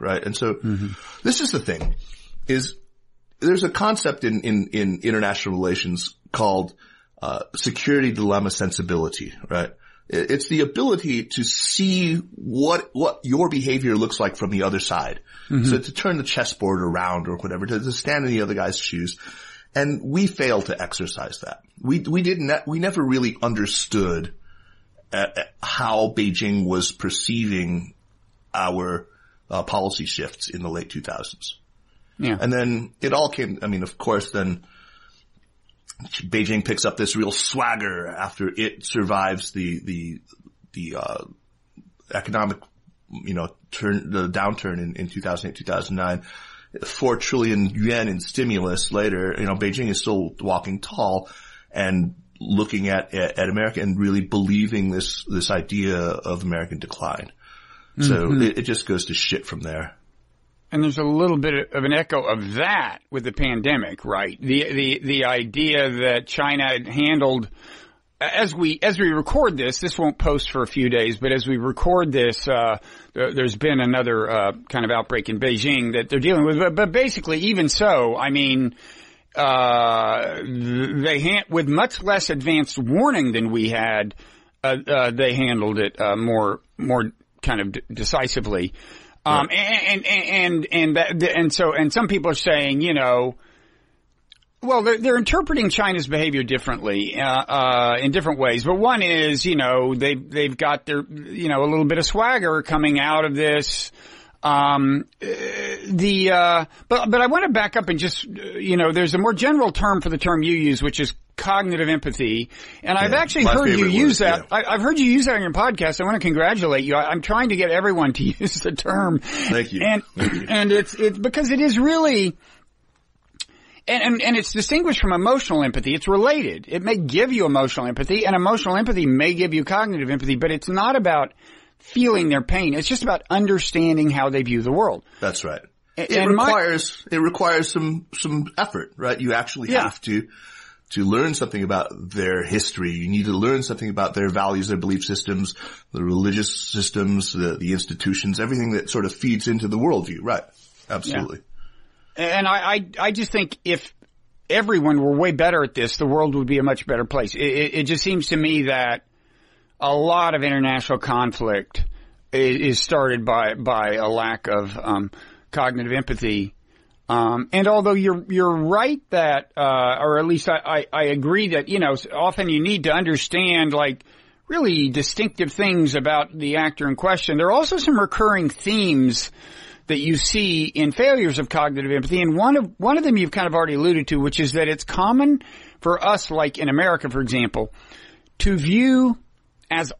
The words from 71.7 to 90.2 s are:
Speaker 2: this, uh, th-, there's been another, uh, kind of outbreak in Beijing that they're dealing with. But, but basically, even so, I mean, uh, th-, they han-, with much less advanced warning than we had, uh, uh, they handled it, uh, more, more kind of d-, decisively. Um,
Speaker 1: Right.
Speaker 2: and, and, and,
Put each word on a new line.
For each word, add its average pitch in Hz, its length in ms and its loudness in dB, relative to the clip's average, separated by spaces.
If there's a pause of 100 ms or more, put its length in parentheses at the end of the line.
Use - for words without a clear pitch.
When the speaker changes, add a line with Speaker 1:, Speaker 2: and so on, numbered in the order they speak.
Speaker 2:
this, 120 340 2
uh, 117 300 2 (380)
th-, 127 200 -2
there's 127 220 0
been 143 240 2
another, 120 500 2
uh, 101 220 2 (160)
kind 127 160 -2
of - 80 0
outbreak 113 360 -2
in 110 120 -4
Beijing 123 540 0
that 117 140 -2
they're 139 120 0
dealing 156 260 4
with. 156 120 2
But, 175 180 2
but 160 160 0
basically, 214 540 0
even 190 220 2
so, 139 480 2
I 135 140 -2
mean, 131 460 0 (580)
uh, 120 1000 2
th-, 127 680 -2
they 151 160 2
han-, 190 280 0
with 160 200 0
much 170 340 0
less 196 280 0
advanced 151 480 0
warning 147 540 2
than 113 180 0
we 110 200 0
had, 110 440 0 (480)
uh, 131 140 0 (100)
uh, 131 240 2
they 123 240 2
handled 113 440 0
it, 104 220 -2
uh, 104 140 2
more, 110 460 0 (180)
more 120 340 0 (300)
kind 117 180 0
of 98 120 -4
d-, 127 80 -10 (120)
decisively. 110 840 -2 (500)
Um, 147 240 2
Speaker 1:
Right. 170 100 -2
Speaker 2:
and, 202 480 0
and, - 0 -
and, 190 200 0